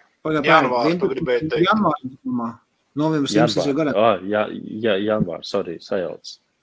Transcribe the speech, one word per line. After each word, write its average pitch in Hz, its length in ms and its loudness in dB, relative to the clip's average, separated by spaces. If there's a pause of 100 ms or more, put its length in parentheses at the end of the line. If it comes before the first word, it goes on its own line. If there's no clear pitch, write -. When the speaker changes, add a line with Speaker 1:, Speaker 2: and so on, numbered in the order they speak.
(240)
Speaker 1:
Pagaid, 156 180 0
Speaker 2:
Janvārs, 139 460 4
tu - 0 -
Speaker 1:
vienpadsmitā 180 240 0
Speaker 2:
gribēji 127 320 0
teikt. 156 180 0
Speaker 1:
janvārs, 190 400 2 (120)
domā. 120 340 -6 (480)
Novembris 151 400 0
vienpadsmitais 113 320 2
jau 139 80 0
Speaker 3:
Janvārs. 147 180 0
Speaker 1:
garā. - 0 -
Speaker 3:
Ā, 110 160 4 (120)
jā, 104 200 -2 (380)
jā, 110 180 0
janvārs, 104 560 -2
sorry, 87 240 -4
sajauc. - 540 -6 (300)